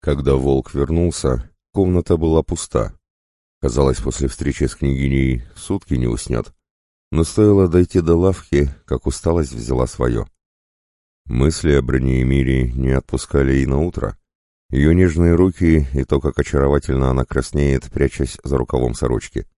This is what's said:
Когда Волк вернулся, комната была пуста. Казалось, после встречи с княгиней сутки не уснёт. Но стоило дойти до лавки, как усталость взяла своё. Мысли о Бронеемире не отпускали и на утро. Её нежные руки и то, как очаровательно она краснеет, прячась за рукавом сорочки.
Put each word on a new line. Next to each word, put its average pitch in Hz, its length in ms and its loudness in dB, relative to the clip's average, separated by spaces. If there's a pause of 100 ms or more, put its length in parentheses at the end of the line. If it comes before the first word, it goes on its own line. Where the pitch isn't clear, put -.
Когда 69 320 0
Волк 67 400 -2
вернулся, 71 720 -2 (260)
комната 90 440 0
была 80 240 2
пуста. - 540 -4 (680)
Казалось, 65 380 0
после 67 280 -4
встречи 69 360 -4
с 65 100 -2
княгиней 67 680 0 (120)
сутки - 380 -6
не 62 140 -2
уснёт. 57 480 -6 (560)
Но - 120 2
стоило 101 440 4
дойти 90 340 2
до 82 140 4
лавки, 85 560 0 (140)
как - 200 -6
усталость 82 480 -2
взяла 62 320 -4
своё. 60 400 -4 (1000)
Мысли 71 480 0
о 67 100 2
Бронеемире 65 880 0
не 65 180 -2
отпускали 67 680 0
и 65 100 0
на 67 100 0
утро. - 400 -4 (540)
Её 73 220 4
нежные 85 420 4
руки 85 580 4
и 69 100 -2
то, 69 160 0
как 69 200 -4
очаровательно 69 720 0
она 65 120 0
краснеет, 69 680 -2
прячась 67 520 -4
за 67 140 -2
рукавом 62 380 -2
сорочки. - 520 -6 (100)